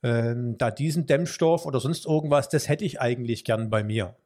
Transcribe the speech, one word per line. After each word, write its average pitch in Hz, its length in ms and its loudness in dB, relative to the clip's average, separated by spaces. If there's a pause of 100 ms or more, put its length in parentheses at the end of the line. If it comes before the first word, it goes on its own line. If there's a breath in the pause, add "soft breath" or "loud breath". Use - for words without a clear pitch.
ähm, 117 560 0
da 117 140 0
diesen 151 340 -2
Dämmstoff 165 600 2
oder 135 120 0
sonst 156 280 -4
irgendwas, 147 420 2
das - 180 0
hätte 147 160 0
ich 160 160 -4
eigentlich 120 440 -2
gern 110 260 0
bei 107 140 2
mir. 104 320 -2 (100)